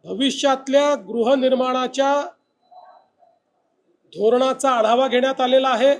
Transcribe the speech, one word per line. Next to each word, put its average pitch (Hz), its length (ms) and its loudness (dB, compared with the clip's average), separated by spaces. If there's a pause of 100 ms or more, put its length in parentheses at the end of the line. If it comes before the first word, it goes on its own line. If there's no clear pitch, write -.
भविष्यातल्या 269 920 0
गृहनिर्माणाच्या 254 1300 -2 (1800)
धोरणाचा 254 680 0
आढावा 240 360 2
घेण्यात 262 340 0
आलेला 262 280 2
आहे. 254 300 2